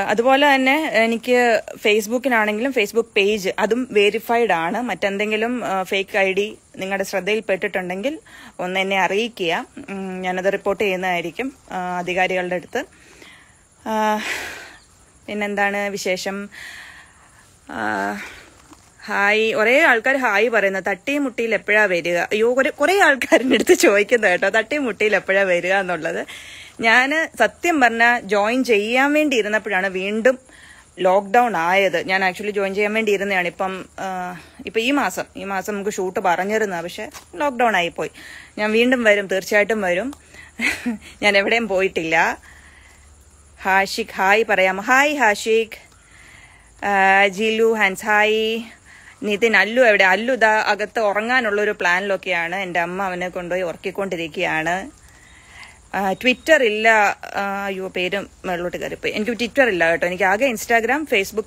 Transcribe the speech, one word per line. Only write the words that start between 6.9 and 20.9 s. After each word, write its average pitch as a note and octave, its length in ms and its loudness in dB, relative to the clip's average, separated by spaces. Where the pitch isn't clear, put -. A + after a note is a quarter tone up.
ശ്രദ്ധയിൽപ്പെട്ടിട്ടുണ്ടെങ്കിൽ G3 1160 -4
ഒന്ന് F#3 200 -4
എന്നെ F#3+ 220 -2
അറിയിക്കുക. F#3+ 640 -2
ഉം, F#3+ 320 -8
ഞാനത് F#3 320 -2
റിപ്പോർട്ട് G3 300 -2
ചെയ്യുന്നതായിരിക്കും, F#3 760 -4
ആ, F3+ 260 -6
അധികാരികളുടെ F3+ 580 -2
അടുത്ത്. A#3 300 -8
ആ, G#3+ 320 0
പിന്നെന്താണ് G3+ 640 -2
വിശേഷം? G3 600 -6
ആ, G3+ 420 -4
ഹായ്, G#3 480 0
കുറേ A#3 280 4
ആൾക്കാർ C4+ 360 2
ഹായ് A3+ 320 2
പറയുന്നു. G3 300 0
"തട്ടിയും G#3 440 -4